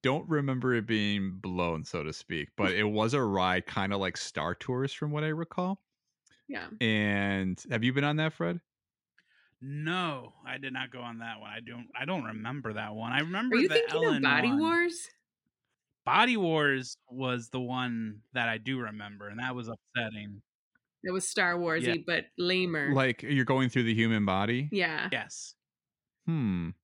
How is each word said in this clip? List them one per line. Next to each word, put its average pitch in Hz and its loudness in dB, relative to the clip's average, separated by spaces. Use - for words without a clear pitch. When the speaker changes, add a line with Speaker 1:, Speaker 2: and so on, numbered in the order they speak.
Speaker 1:
don't 151 0
remember 131 0
it 110 0
being 101 0
blown, 87 -2
so 80 -6
to 78 -6
speak, 76 -6
but 95 2
it 104 2
was 107 2
a 139 2
ride 92 2
kinda 98 -2
like 92 -2
Star 82 -4
Tours 131 -4
from 151 -4
what 151 -2
I 156 -2
recall. 180 -4
Speaker 2:
Yeah. 98 -10
Speaker 1:
And 101 2
have 117 0
you 127 2
been 139 2
on 147 0
that, 156 0
Fred? 175 -4
Speaker 3:
No, 147 -4
I 131 -8
did 135 -8
not 127 -6
go 123 -12
on 117 -10
that 113 -10
one. 104 -14
I 110 -10
don't, 120 -14
I 139 -4
don't 165 -4
remember 110 -6
that 107 -6
one. 113 -6
I 135 2
remember 208 -2
Speaker 2:
Are 240 6
you 349 4
Speaker 3:
the 156 6
Speaker 2:
thinking 466 6
Speaker 3:
Ellen 427 4
Speaker 2:
of - 2
Body 240 6
Speaker 3:
one. 277 4
Speaker 2:
Wars? 339 2
Speaker 3:
Body 220 6
Wars 147 2
was 123 -2
the 127 -4
one 120 -4
that 120 0
I 110 -2
do 127 -4
remember, 104 -10
and 104 -10
that 127 -6
was 117 -8
upsetting. 110 -8
Speaker 2:
It 185 -6
was 190 -2
Star 175 0
Warsy, 165 0
Speaker 3:
Yeah. 117 2
Speaker 2:
but 165 0
lamer. 175 2
Speaker 1:
Like, 131 2
you're 135 2
going 131 4
through 123 2
the 113 4
human 113 4
body? 110 2
Speaker 2:
Yeah. 175 -2
Speaker 3:
Yes. - -8
Speaker 1:
Hmm. 101 0